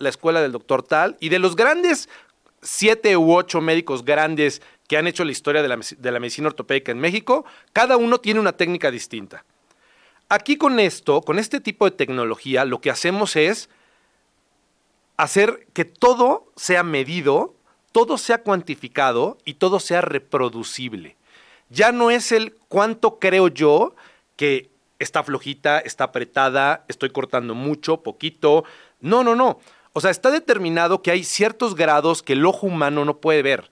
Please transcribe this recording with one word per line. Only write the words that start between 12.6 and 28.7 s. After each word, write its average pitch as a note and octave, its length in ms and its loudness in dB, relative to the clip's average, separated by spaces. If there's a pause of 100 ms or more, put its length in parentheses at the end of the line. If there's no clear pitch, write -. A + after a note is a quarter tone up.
lo B2 160 -6
que C#3 80 0
hacemos F#3+ 460 -2
es E3+ 320 0 (1500)
hacer G3+ 560 0
que E3+ 120 -4
todo B3 640 2 (100)
sea F3+ 260 0
medido, D#3 720 -2 (380)
todo A#3+ 260 2
sea A3+ 240 -2
cuantificado C#3+ 1040 -2
y C#3+ 100 -12
todo F#3 260 0
sea F3 200 -2
reproducible. B2 1160 -6 (540)
Ya G3+ 220 2
no A#3+ 180 2
es A#3 220 0
el A3 220 0 (140)
cuánto A3 500 0
creo F#3+ 300 4
yo D3+ 460 2 (420)
que C#3 340 -2 (280)
está D3 240 -4
flojita, C#3+ 560 -2
está B2+ 260 -6
apretada, C3+ 840 -2
estoy - 220 -8
cortando B2 440 -6
mucho, D3 480 -4
poquito. D#3 600 0 (360)